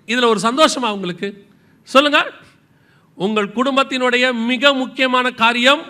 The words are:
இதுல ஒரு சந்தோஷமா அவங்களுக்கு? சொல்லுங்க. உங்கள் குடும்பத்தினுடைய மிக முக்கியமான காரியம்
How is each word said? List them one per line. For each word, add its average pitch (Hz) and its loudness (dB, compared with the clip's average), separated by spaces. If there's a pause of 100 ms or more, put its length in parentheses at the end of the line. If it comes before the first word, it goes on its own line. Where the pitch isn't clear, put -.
இதுல 247 0
ஒரு 220 2
சந்தோஷமா 262 0
அவங்களுக்கு? 202 -8 (360)
சொல்லுங்க. 294 2 (840)
உங்கள் 208 -2
குடும்பத்தினுடைய 254 0
மிக 247 0
முக்கியமான 254 -2
காரியம் 240 2